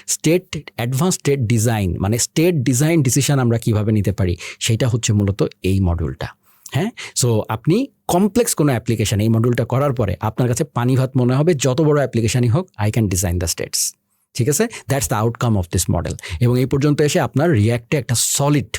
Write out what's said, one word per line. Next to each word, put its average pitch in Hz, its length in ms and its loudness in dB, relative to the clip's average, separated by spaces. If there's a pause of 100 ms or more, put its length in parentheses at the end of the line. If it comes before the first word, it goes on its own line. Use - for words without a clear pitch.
স্টেট, - 680 -2
অ্যাডভান্স 131 400 0
স্টেট 143 240 0
ডিজাইন, 107 580 0
মানে, 104 200 0
স্টেট 165 380 0
ডিজাইন 143 460 2
ডিসিশন 135 380 0
আমরা 117 180 2
কিভাবে 107 340 0
নিতে 104 200 2
পারি, 87 260 -2 (220)
সেটা 117 280 0
হচ্ছে 113 260 0
মূলত 101 300 2 (200)
এই 95 160 0
মডিউলটা। 82 480 -2 (440)
হ্যাঁ? 185 200 -2 (240)
So, 113 340 2
আপনি 170 380 0 (200)
কমপ্লেক্স 208 480 0
কোনো 147 160 2
অ্যাপ্লিকেশন 110 480 0
এই 110 100 2
মডিউলটা 117 360 2
করার 135 280 0
পরে 101 260 -2
আপনার 117 300 -2
কাছে 123 140 -2
পানি 123 320 0
ভাত 127 220 0
মনে 127 180 2
হবে, 156 180 2
যত 131 280 0
বড় 147 160 4
অ্যাপ্লিকেশনই 120 500 0
হোক, 165 220 0 (180)
"I 110 40 0
can 110 180 2
design 90 300 -2
the 90 80 -2
states।" - 460 -6 (400)
ঠিক 120 160 0
আছে? 220 180 0 (220)
That's 131 200 -2
the 110 180 0
outcome 113 360 0
of 95 140 -4
this 92 180 0
model। - 220 -4 (220)
এবং 120 200 2
এই 135 60 0
পর্যন্ত 143 360 0
এসে 147 180 0
আপনার 135 300 0
React-এ 117 480 0
একটা 123 200 -4
সলিড 143 600 -2